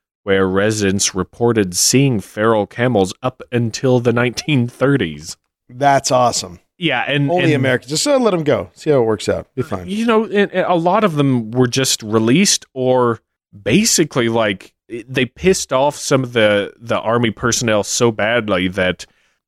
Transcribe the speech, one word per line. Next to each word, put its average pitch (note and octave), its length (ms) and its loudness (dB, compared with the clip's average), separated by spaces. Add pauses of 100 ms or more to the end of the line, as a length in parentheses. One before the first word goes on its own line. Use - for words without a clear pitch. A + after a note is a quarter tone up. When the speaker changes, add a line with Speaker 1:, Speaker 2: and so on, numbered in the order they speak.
(240)
Speaker 1:
where G2 240 2
residents G2 680 0
reported G2+ 600 0
seeing B2+ 440 2
feral G#2+ 480 0
camels A2+ 460 0 (100)
up B2+ 180 -8 (100)
until B2 480 0
the A#2 140 0
nineteen A#2+ 540 -2
thirties. G2+ 680 -2 (320)
Speaker 2:
That's C3 420 0
awesome. A#2 480 0 (200)
Speaker 1:
Yeah, C#3 280 -2
and, C#3+ 240 0
Speaker 2:
Only F3+ 140 0
Speaker 1:
and D#3 80 2
Speaker 2:
Americans. B2+ 360 0
Just, D#3 180 -4
uh, C#4+ 120 2
let A3 160 2
'em E3 80 -2
go. A2 320 -2
See - 160 -4
how C3+ 100 4
it A2+ 40 0
works A2 220 -2
out. F2 280 -4
Be B2+ 80 -4
fine. F#2 240 -8
Speaker 1:
You G#3+ 180 -4
know, A3+ 200 2
and, G3+ 260 -2
and F3+ 160 -2
a F3+ 80 0
lot F3+ 280 0
of F3 120 0
them C3 340 0
were B2+ 180 2
just B2+ 360 -2
released A2+ 680 2
or B2+ 460 0 (440)
basically, D3 680 0
like, A2 440 -2 (140)
they B2+ 380 -4
pissed - 480 -2
off C#3 220 0
some C3+ 280 0
of A#2+ 100 -8
the, G#2 440 2
the A2+ 220 -4
army A#2 320 0
personnel A2+ 520 0
so - 280 0
badly G#2 580 -2
that F2+ 360 -2 (420)